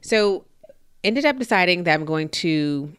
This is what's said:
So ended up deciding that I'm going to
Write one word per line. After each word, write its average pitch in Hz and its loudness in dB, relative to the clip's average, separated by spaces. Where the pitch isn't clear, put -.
So 208 0
ended 240 0
up 269 2
deciding 180 2
that 160 4
I'm 156 0
going 156 -2
to 151 -2